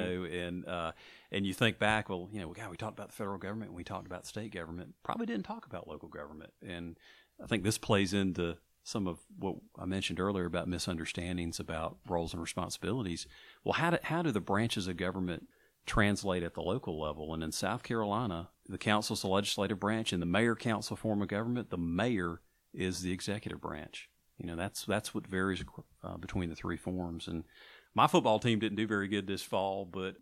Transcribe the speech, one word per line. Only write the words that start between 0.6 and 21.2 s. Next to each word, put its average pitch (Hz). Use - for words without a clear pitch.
uh, 85
and 101
you 92
think 110
back, 107
well, 92
you 107
know, 82
God, 101
we 87
talked 107
about 104
the -
federal 98
government 101
and 87
we 90
talked 92
about 90
the -
state 107
government. 85
Probably -
didn't 214
talk 226
about -
local 78
government. 78
And 87
I -
think 107
this 110
plays 98
into 90
some 101
of 85
what 92
I 95
mentioned 92
earlier 95
about 85
misunderstandings 87
about 80
roles 85
and 85
responsibilities. 90
Well, -
how 165
do, 170
how 165
do 165
the 104
branches 101
of 90
government 90
translate 98
at 85
the 85
local 87
level? 76
And 80
in 80
South 101
Carolina, 104
the 92
council's 107
the 101
legislative 101
branch. 110
In 92
the 85
mayor 110
council 107
form 104